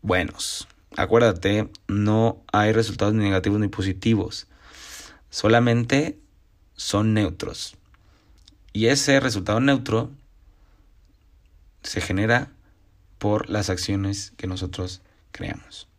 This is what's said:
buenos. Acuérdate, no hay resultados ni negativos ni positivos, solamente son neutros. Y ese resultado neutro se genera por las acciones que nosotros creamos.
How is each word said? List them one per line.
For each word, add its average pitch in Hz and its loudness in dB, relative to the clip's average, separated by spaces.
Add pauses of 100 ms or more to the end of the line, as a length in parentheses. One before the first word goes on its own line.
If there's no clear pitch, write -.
buenos. - -4 (280)
Acuérdate, 107 2 (180)
no 107 2
hay 104 4
resultados 110 2
ni 110 2
negativos 98 2
ni 107 0
positivos, 98 -2 (800)
solamente 120 2 (560)
son 107 0
neutros. - -4 (960)
Y 110 2
ese 139 4
resultado 110 -2
neutro 120 0 (1700)
se - -6
genera 110 0 (680)
por 104 -2
las 101 -2
acciones 98 -4
que - -10
nosotros 92 -8 (300)
creamos. - -12 (120)